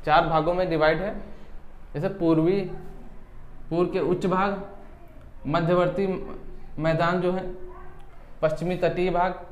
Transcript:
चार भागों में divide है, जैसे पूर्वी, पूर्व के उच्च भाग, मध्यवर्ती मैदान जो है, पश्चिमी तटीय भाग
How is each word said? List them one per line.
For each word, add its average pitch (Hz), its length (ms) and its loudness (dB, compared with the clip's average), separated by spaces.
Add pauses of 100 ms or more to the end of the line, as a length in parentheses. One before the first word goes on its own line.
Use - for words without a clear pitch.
चार 160 220 6
भागों 160 260 4
में 180 160 2
divide 160 320 4
है, 208 200 -4 (720)
जैसे 165 160 0
पूर्वी, 170 520 4 (1080)
पूर्व 175 200 2
के 185 100 0
उच्च 175 260 2
भाग, 190 440 2 (800)
मध्यवर्ती 175 600 4 (720)
मैदान 170 420 2
जो 180 100 2
है, 185 240 -4 (840)
पश्चिमी 165 360 0
तटीय 175 320 2
भाग 180 420 0